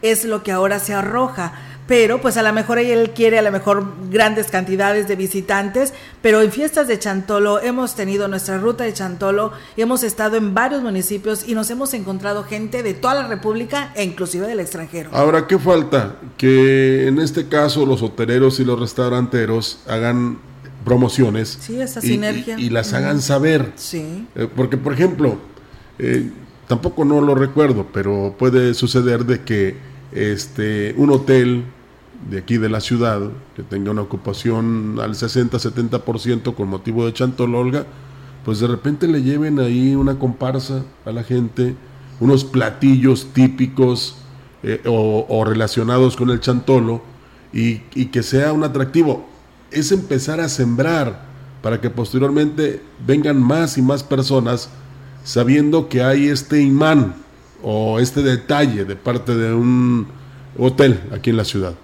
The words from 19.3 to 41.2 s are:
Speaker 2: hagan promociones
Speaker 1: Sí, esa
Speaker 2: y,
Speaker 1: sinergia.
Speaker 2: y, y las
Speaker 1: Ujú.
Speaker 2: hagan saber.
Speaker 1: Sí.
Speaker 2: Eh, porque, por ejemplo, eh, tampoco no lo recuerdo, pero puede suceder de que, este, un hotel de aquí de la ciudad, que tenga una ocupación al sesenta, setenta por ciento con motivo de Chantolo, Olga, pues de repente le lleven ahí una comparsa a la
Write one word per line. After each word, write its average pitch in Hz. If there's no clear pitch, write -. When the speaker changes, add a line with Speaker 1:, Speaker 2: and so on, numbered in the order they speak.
Speaker 2:
hagan 120
promociones 120
Speaker 1:
Sí, 240
esa 262
Speaker 2:
y, 233
Speaker 1:
sinergia. 220
Speaker 2:
y, 120
y 117
las 113
Speaker 1:
Ujú. 104
Speaker 2:
hagan 139
saber. 143
Speaker 1:
Sí. 170
Speaker 2:
Eh, 113
porque, 131
por 135
ejemplo, 139
eh, 123
tampoco 123
no 147
lo 143
recuerdo, 131
pero 98
puede 123
suceder 123
de 123
que, 101
este, 104
un 143
hotel 127
de 98
aquí 113
de 110
la 110
ciudad, 117
que 104
tenga 98
una 107
ocupación 110
al 107
sesenta, 120
setenta 117
por 113
ciento 117
con 101
motivo 110
de 113
Chantolo, 127
Olga, 127
pues 107
de 117
repente 147
le 151
lleven 147
ahí 127
una 139
comparsa 131
a 110
la 117